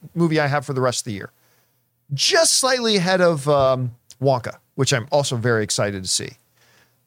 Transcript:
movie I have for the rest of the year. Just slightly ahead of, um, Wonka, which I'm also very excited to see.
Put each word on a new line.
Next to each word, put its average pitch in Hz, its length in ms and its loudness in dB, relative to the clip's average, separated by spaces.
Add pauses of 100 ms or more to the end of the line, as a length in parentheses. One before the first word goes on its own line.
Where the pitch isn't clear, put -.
(160)
movie 160 240 2
I 143 80 2
have 139 180 -2
for 147 60 -6
the 131 80 -2
rest 127 220 0
of - 20 -10
the 117 80 -8
year. - 180 -10 (840)
Just 330 400 2
slightly 247 420 0
ahead 185 240 2
of, 165 280 2
um, 131 440 2 (280)
Wonka, 127 360 0 (180)
which 135 180 0
I'm 117 200 -2
also 143 240 0
very 113 260 2
excited 104 400 -2
to 92 60 -10
see. - 220 -4 (760)